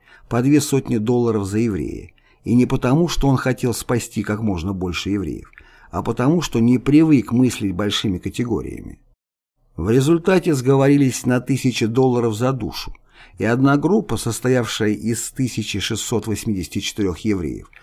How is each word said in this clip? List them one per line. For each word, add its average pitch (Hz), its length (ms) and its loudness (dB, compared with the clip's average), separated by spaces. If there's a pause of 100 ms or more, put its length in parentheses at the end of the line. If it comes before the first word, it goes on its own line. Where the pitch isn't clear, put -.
(280)
по 120 140 0
две 143 180 4
сотни 135 380 0
долларов 113 480 0
за 101 140 -2
еврея, 85 500 -4 (340)
и 110 100 2
не 123 120 6
потому, 135 420 2
что - 200 0
он 135 100 4
хотел 127 340 -2
спасти - 500 -4
как 104 200 -4
можно 98 320 -4
больше 90 340 -6
евреев, 80 420 -4 (400)
а 90 120 -6
потому, 123 400 0
что - 180 -2
не 123 180 4
привык 147 540 4
мыслить 113 420 0
большими 98 440 -2
категориями. 90 840 -6 (720)
В 80 140 -4
результате 165 640 2
сговорились 135 720 2
на 123 160 2
тысяче 127 460 0
долларов 120 480 2
за 123 180 0
душу, - 420 -8 (440)
и 101 60 -2
одна 131 320 4
группа, 160 400 0
состоявшая 117 720 -2
из 110 400 -4
тысячи 113 500 -4
шестьсот 107 460 -4
восьмидесяти 104 540 -4
четырех 95 400 -2
евреев, 78 500 -4 (120)